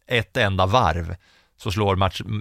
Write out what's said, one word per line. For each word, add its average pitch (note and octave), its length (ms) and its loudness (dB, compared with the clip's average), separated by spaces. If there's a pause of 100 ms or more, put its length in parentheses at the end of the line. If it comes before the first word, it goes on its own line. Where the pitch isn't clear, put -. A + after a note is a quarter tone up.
ett A#2+ 300 -2
enda G2 300 2
varv. F2 500 0 (460)
Så - 80 -4
slår G2 260 0
Max, F#2+ 240 0 (200)